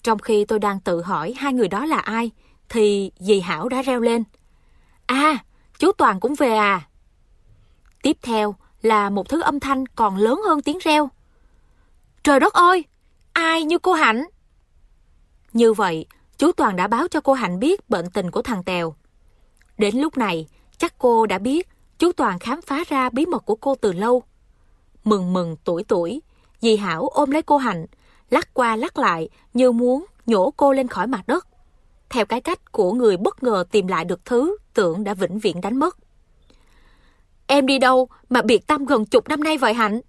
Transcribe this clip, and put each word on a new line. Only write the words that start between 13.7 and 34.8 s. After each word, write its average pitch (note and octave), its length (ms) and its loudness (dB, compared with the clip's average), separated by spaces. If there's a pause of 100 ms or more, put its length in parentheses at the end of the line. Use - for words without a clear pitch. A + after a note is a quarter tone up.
cô F#4 140 0
Hạnh?" C4+ 320 2 (1300)
Như A3+ 200 4
vậy, F#3 340 -2 (320)
chú E4 140 2
Toàn G#3+ 240 0
đã F3+ 100 0
báo A#3+ 220 -2
cho D4+ 120 -4
cô C4+ 120 0
Hạnh F#3+ 260 -2
biết E4+ 320 -2
bệnh F3+ 200 -4
tình F3+ 200 -4
của A3+ 120 -6
thằng G3+ 220 -6
Tèo. E3+ 300 -6 (840)
Đến G#3 180 0
lúc D4 220 -2
này, E3+ 280 -4 (320)
chắc - 200 -6
cô A3+ 280 4
đã F#3+ 120 -2
biết C4+ 300 -2 (300)
chú F4 140 2
Toàn G3+ 260 -2
khám C#4 240 -8
phá D4 260 -6
ra C4 220 -2
bí C4+ 160 -2
mật D4+ 200 -6
của G4+ 100 -2
cô C#4 180 -2
từ G#3 180 -2
lâu. A#3 300 0 (840)
Mừng F#3+ 280 0
mừng E3+ 320 -4
tuổi F3+ 200 -4
tuổi, F#3+ 380 -2 (380)
dì A3 160 2
Hảo F3 320 -4
ôm C#4+ 220 0
lấy D4+ 120 0
cô D4 140 2
Hạnh, C4 300 -4 (440)
lắc - 240 0
qua A3+ 220 0
lắc D4 220 -6
lại E3+ 300 -2 (260)
như B3 180 4
muốn B3 340 0 (200)
nhổ G#3 300 2
cô C#4 160 4
lên C4 160 0
khỏi G3 180 -4
mặt A#3 200 -6
đất, E4 200 -2 (680)
theo A3 120 0
cái A#3+ 140 -4
cách - 320 -8
của F#3 200 0
người A3+ 240 2
bất - 260 -4
ngờ G#3 280 0
tìm G3 160 0
lại F3 180 -4
được F3 200 -8
thứ C#4+ 320 0 (180)
tưởng G3 300 0